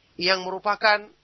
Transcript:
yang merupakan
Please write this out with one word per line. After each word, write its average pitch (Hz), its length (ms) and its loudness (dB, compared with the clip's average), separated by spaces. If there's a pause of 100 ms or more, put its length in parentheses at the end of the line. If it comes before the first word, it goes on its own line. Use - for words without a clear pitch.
(200)
yang 185 240 0
merupakan 208 640 0 (160)